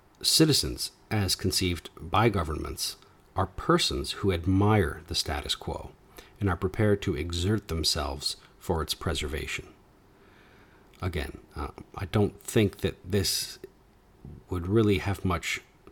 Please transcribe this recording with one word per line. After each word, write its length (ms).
Citizens, 720
as 240
conceived 560
by 300
governments, 680
are 100
persons 640
who 200
admire 760
the 60
status 400
quo 360
and 80
are 80
prepared 460
to 120
exert 540
themselves 680
for 220
its 140
preservation. 720
Again, 360
uh, 140
I 120
don't 360
think 360
that 260
this 540
would 180
really 320
have 260
much 360